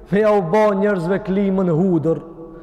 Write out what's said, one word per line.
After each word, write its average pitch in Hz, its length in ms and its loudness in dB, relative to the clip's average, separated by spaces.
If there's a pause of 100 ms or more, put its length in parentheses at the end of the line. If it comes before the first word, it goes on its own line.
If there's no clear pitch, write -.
(120)
me 196 80 2
ja 214 120 4
u 208 100 4
bë 190 220 2 (160)
njerëzve 196 460 0
klimën 190 440 0
hudër, 165 520 0 (420)